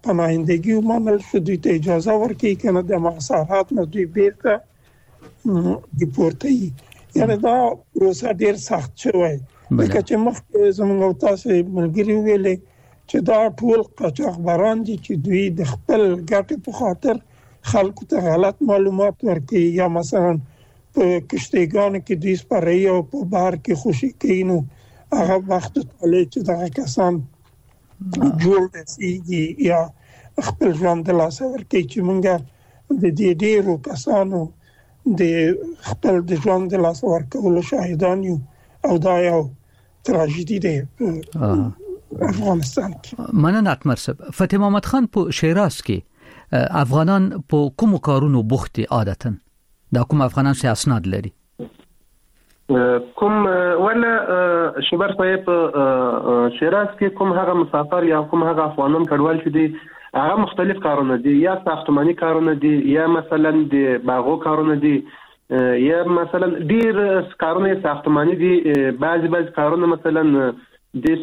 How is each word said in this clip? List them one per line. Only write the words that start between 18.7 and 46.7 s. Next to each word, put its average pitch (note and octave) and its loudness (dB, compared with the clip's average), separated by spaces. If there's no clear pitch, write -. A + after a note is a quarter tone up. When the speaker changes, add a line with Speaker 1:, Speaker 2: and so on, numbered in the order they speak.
Speaker 1:
ورکوي، F3 -2
یا F3 2
مثلاً E3+ 0
په F3+ 2
کشتیګانو G3 0
کې G#3+ -2
دوی F#3 -2
سپروي F3+ 0
او F#3 2
په G#3+ -8
بحر F#3 0
کې E3+ -4
خوشي E3 -2
کوي، F#3 0
نو F#3 2
هغه F#3+ 0
وخت F3+ -4
ته - -2
چې F#3 -8
دغه F3 -4
کسان F3+ -2
Speaker 2:
آه. - -6
Speaker 1:
جوړ F#3 4
رسیږي E3+ -6
یا E3+ 0
خپل - 0
ژوند E3+ 0
د F3+ -4
لاسه E3+ 0
ورکوي، B3 -2
چې C3 -8
مونږ F#3 0
د G3 2
دې F#3 2
ډېرو G3+ 2
کسانو F#3+ -2
د G3 0
خپل - 0
د F3 -4
ژوند F#3 0
د - -4
لاسه E3+ 0
ورکولو F3 0
شاهدان F3+ -2
یو، F3+ -4
او F3+ 2
دا F3 2
یو E3+ 2
تراژیدي E3+ -2
دی D#3+ -2
په E3 -6
Speaker 2:
آه. G#2+ 0
Speaker 1:
افغانستان F#3 -2
کې. - -12
Speaker 2:
مننه F#3+ 2
اتمر C3 -2
صاحب. B2+ -8
فتح F#3+ 0
محمد G3+ 0
خان، C4 2
په F3+ -2
شیراز E3 0
کې، F#2+ 0
آه، C#3+ 0